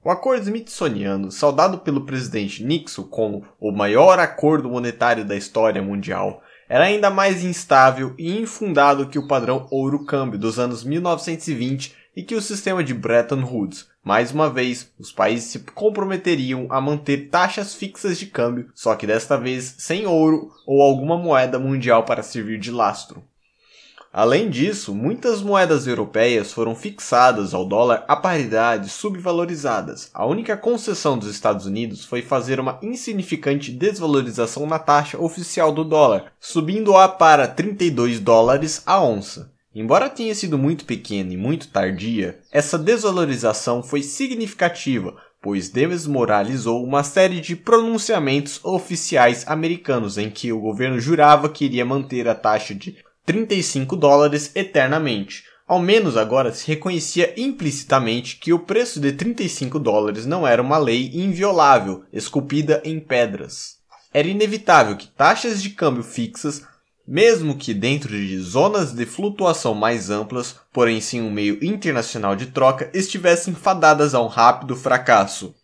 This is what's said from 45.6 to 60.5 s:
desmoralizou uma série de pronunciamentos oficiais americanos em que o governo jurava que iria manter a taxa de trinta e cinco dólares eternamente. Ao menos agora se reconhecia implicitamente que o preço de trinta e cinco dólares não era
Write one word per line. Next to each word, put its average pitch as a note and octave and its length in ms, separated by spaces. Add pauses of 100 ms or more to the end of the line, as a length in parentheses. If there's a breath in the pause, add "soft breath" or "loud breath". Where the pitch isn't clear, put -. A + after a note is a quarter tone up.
desmoralizou B2 1120
uma C#3 180
série F3+ 380
de E3+ 160
pronunciamentos G#3+ 1040
oficiais D#3 840
americanos D3 720
em G#2+ 120
que A#2 220
o A2+ 80
governo A2+ 400
jurava D3 480
que D3 160
iria B2 220
manter C3 420
a A2 80
taxa A2 400
de G2 220 (260 soft breath)
trinta G#3+ 300
e F#3 80
cinco C3+ 340
dólares D3 600
eternamente. C3+ 880 (240 soft breath)
Ao F3+ 120
menos F3+ 380
agora A2+ 340
se - 160
reconhecia E3+ 720
implicitamente C3+ 1000
que - 140
o E3+ 60
preço G3 420
de C#3 120
trinta G#3 320
e F#3 40
cinco C#3 300
dólares G#2+ 480
não D#3+ 200
era A#2+ 160